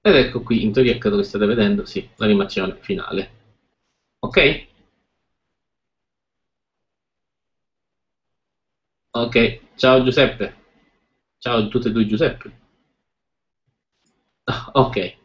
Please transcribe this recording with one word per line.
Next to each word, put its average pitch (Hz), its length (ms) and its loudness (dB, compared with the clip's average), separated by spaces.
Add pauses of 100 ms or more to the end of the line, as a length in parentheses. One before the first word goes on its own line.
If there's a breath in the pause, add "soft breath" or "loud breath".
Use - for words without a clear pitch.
Ed 208 140 4
ecco 120 280 2
qui, 113 200 0
in 107 100 0
teoria 123 240 2
credo 104 200 -2
che 101 60 0
state 104 220 -2
vedendo, 101 400 0
sì, - 320 -10
l'animazione 98 640 0
finale. - 500 -6 (920)
Ok? 139 460 0 (4000)
Ok, 117 500 0 (140)
ciao 131 280 4
Giuseppe. 127 520 0 (840)
Ciao 120 200 -2
a 107 100 0
tutte 123 200 -2
e 107 40 -4
due 110 140 0
Giuseppe. - 520 -4 (1900)
Ah, - 280 -8
ok. 123 520 0